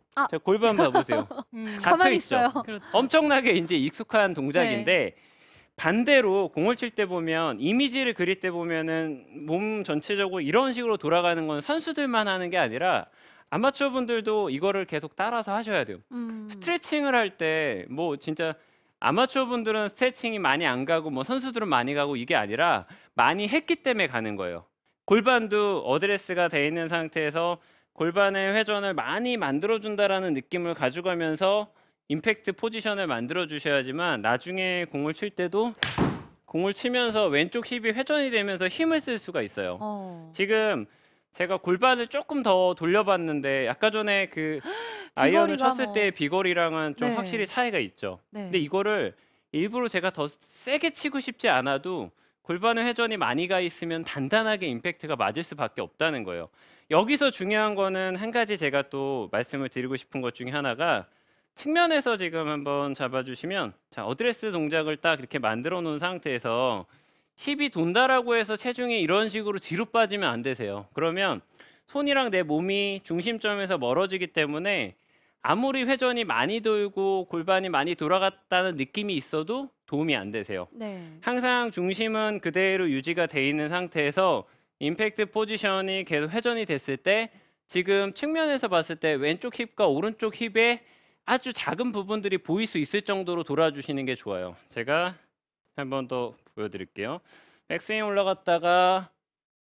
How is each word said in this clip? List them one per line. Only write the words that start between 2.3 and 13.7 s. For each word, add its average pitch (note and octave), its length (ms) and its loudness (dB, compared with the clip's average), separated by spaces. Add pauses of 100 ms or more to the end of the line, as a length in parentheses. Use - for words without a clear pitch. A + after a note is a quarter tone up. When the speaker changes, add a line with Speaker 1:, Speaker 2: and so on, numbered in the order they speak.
Speaker 1:
있어요. B3+ 160 2 (120)
Speaker 3:
그렇죠. G#3+ 200 -10 (140)
Speaker 2:
엄청나게 C#4 540 4
이제 E3+ 240 2
익숙한 F#3 580 2
동작인데 D#3+ 500 0
Speaker 1:
네. D#3 300 2 (600)
Speaker 2:
반대로 G3+ 720 4
공을 F#3+ 280 2
칠 A#3 140 -4
때 G#3 160 -2
보면, D#3+ 540 -2
이미지를 B3 540 2
그릴 F#3 260 0
때 F#3 100 -2
보면은 D#3+ 720 -2 (220)
몸 G3+ 380 -2
전체적으로 F#3 560 -2
이런 A3+ 320 2
식으로 A#3 240 -2
돌아가는 E3+ 500 2
건 D3 140 -2
선수들만 C#4+ 680 -2
하는 F#3 240 -2
게 F3+ 80 0
아니라 C3+ 480 2 (440)
아마추어 C4+ 400 0